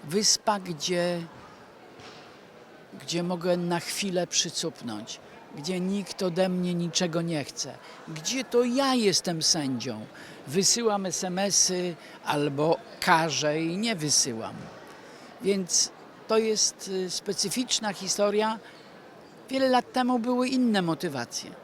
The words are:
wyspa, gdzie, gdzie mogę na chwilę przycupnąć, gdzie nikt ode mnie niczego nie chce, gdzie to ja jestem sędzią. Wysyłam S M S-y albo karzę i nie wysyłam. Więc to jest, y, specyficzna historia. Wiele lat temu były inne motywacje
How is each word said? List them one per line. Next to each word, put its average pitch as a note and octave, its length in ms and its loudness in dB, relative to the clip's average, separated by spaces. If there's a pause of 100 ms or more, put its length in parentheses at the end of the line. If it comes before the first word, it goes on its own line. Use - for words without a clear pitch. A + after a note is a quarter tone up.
wyspa, G3+ 560 2
gdzie, F3 600 -2 (1800)
gdzie D#3+ 220 -2
mogę F3 340 0
na F3 240 0
chwilę F3+ 460 -2
przycupnąć, A#2+ 920 -4 (360)
gdzie F3+ 240 -4
nikt F#3+ 420 -2
ode F#3 260 2
mnie F3+ 260 0
niczego E3+ 480 0
nie E3 220 -2
chce, - 300 -8 (340)
gdzie E3 360 -4
to A#3+ 200 4
ja C4 300 2
jestem F#3 480 2
sędzią. B2+ 580 0 (460)
Wysyłam G3 600 2
S F3+ 180 -2
M F3+ 140 -2
S-y F3+ 560 2 (300)
albo D3 520 2 (240)
karzę D#3+ 640 4
i E3 140 -2
nie A3 200 0
wysyłam. A#2 580 0 (880)
Więc F#3+ 480 2 (380)
to A3 100 6
jest, A3 500 2
y, F#3 220 -2
specyficzna G#3 840 -2
historia. G#3 680 0 (920)
Wiele C4 200 4
lat B3 240 4
temu B3+ 260 2
były B3 300 2
inne A#3+ 340 4
motywacje D#3 680 -2 (140)